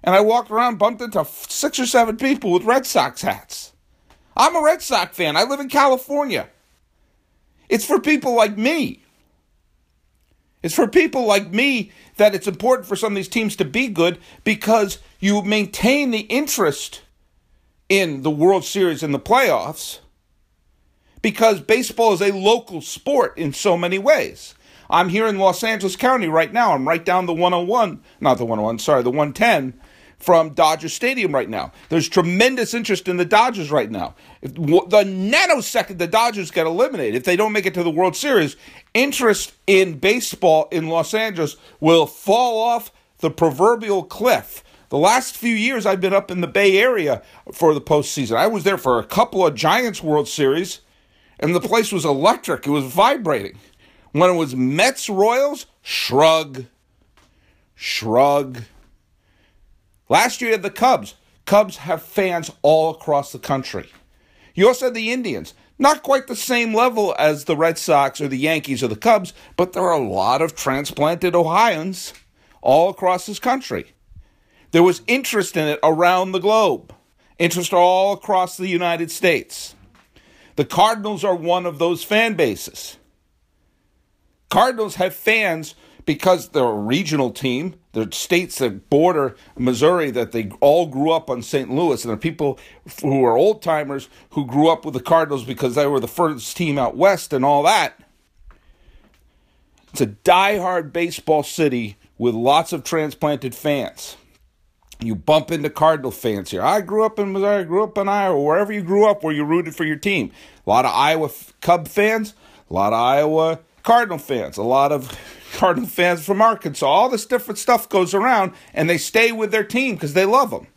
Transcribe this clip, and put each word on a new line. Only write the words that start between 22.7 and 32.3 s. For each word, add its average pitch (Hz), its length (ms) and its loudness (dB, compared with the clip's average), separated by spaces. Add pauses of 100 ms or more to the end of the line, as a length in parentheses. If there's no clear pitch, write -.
sport - 560 -2
in 147 160 -4
so 175 240 0
many 175 200 -2
ways. 208 560 -2 (360)
I'm 190 200 2
here 214 180 0
in 208 100 -2
Los 190 260 2
Angeles 202 320 -4
County 247 320 0
right 160 240 0
now. 220 220 2
I'm 135 140 -2
right 165 180 0
down 180 200 0
the 170 80 -2
one 175 200 2
oh 175 80 0
one, 202 400 -2 (180)
not 135 180 2
the 120 80 -4
one 113 140 -2
oh 107 40 0
one, 113 160 -2
sorry, 135 240 2
the 123 80 0
one 147 220 -2
ten 160 460 0 (380)
from 160 360 2
Dodger 156 360 2
Stadium 233 440 -2
right 127 140 0
now. 98 240 -8 (160)
There's 160 220 0
tremendous 214 640 2